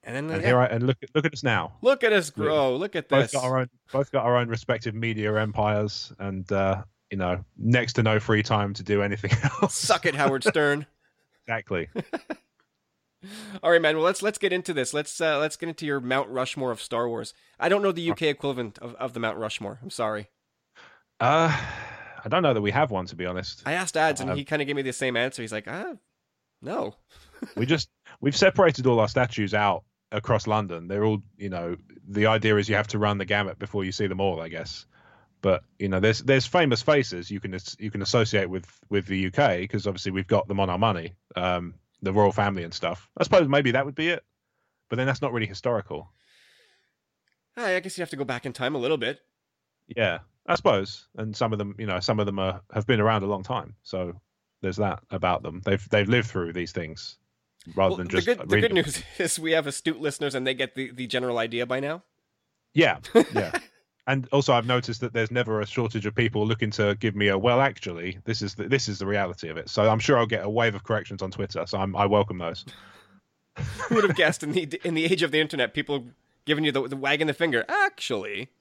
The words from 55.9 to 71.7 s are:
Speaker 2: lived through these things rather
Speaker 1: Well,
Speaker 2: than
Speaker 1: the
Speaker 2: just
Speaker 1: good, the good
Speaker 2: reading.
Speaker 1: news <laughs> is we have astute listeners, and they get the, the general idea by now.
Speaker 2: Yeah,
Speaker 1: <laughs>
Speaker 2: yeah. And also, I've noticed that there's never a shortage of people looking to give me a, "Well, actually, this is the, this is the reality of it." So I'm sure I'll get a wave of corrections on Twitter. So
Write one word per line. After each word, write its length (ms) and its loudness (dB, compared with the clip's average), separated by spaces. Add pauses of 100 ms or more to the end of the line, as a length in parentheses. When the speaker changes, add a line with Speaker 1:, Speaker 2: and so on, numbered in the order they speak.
Speaker 2:
lived 200 2
through 240 -4
these 180 -6
things 460 -10 (580)
rather 140 4
Speaker 1:
Well, 80 0
Speaker 2:
than 100 -6
Speaker 1:
the 60 -6
Speaker 2:
just 140 2
Speaker 1:
good, 120 2
the 60 -10
good 180 4
Speaker 2:
reading. 120 2
Speaker 1:
news 340 0
<laughs> 100 -20
is 200 -2
we 120 -2
have 160 2
astute 320 -4
listeners, 360 -2
and 120 -2
they 60 0
get 220 -4
the, 160 -8
the 160 -8
general 320 -2
idea 260 -2
by 140 -2
now. 240 -6 (720)
Speaker 2:
Yeah, 260 4 (160)
Speaker 1:
<laughs> 180 6
Speaker 2:
yeah. 180 0 (560)
And 240 0
also, 220 4
I've 120 4
noticed 360 0
that 120 -6
there's 160 0
never 320 0
a 60 -2
shortage 400 -2
of 80 -4
people 300 2
looking 260 0
to 280 2
give 160 -2
me 120 2
a, 100 4
"Well, 240 4
actually, 640 -4
this 160 -4
is 140 -6
the, 120 -8
this 220 2
is 80 -4
the 80 -6
reality 440 -2
of 80 -8
it." 120 -12
So 180 4
I'm 120 4
sure 180 4
I'll 80 4
get 180 -2
a 60 -4
wave 240 2
of 100 -10
corrections 380 -4
on 80 -6
Twitter. 380 -6
So 100 -6